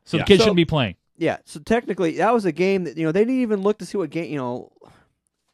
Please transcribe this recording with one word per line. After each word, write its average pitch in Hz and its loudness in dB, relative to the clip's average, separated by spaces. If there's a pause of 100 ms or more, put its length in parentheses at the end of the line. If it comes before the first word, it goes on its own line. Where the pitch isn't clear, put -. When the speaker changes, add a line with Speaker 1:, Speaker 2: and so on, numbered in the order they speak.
Speaker 1:
So 170 -2
the - 2
Speaker 2:
Yeah. - -2
Speaker 1:
kid 196 8
Speaker 3:
So 220 4
Speaker 1:
shouldn't 202 4
be 170 4
playing. 127 -2 (240)
Speaker 3:
Yeah, 147 -2
so - -16
technically, 175 -2
that 196 2
was 226 0
a 170 2
game 185 0
that, 131 -8
you 160 -4
know, 156 0
they 190 2
didn't 254 0
even 214 -2
look 214 0
to 180 -12
see 208 -6
what 160 -4
game, 165 -6
you 147 -6
know. 123 -8 (840)